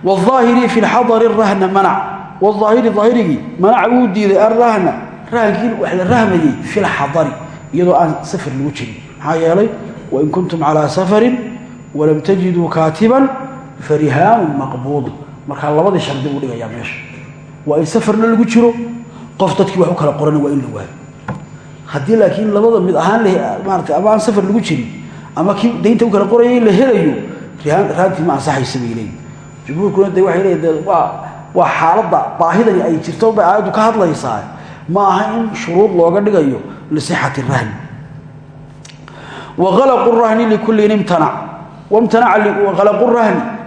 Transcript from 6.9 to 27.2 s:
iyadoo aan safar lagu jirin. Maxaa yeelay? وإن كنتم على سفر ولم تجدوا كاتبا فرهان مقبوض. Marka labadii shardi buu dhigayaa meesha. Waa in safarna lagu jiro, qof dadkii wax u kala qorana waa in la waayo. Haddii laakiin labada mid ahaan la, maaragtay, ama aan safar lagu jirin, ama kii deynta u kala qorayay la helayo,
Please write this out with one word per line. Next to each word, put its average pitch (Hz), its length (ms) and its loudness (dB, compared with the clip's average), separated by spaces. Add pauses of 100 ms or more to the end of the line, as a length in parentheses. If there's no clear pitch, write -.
iyadoo 175 200 2
aan 160 160 2 (120)
safar 151 300 -8
lagu 139 220 -4
jirin. 110 200 -10 (260)
Maxaa 151 160 -2
yeelay? 170 320 2 (440)
وإن 151 180 0
كنتم 175 340 -4
على 151 240 2
سفر 208 440 2 (640)
ولم 151 260 2
تجدوا 180 500 0
كاتبا 220 560 2 (540)
فرهان 151 760 2
مقبوض. 127 520 -6 (380)
Marka 143 220 -4
labadii 170 300 2
shardi 139 280 -6
buu 139 120 -4
dhigayaa 117 280 -8
meesha. 117 260 -10 (720)
Waa 147 120 0
in 160 80 0
safarna 220 400 0
lagu 226 180 4
jiro, 233 280 4 (680)
qof 190 200 0
dadkii 185 220 0
wax 170 100 2
u 175 40 0
kala 151 180 0
qorana 151 260 0
waa 143 120 0
in 143 120 -2
la 120 120 -8
waayo. 101 140 -10 (1000)
Haddii 151 300 0
laakiin 208 380 2
labada 220 260 4
mid 180 160 0
ahaan 196 280 2
la, 147 420 0
maaragtay, 185 300 -2
ama 202 140 2
aan 214 100 2
safar 208 240 0
lagu 208 160 0
jirin, 127 260 -4 (500)
ama 185 180 0
kii 226 180 0 (100)
deynta 226 240 2
u 214 40 0
kala - 160 2
qorayay 240 340 4
la 220 120 4
helayo, 208 420 2 (500)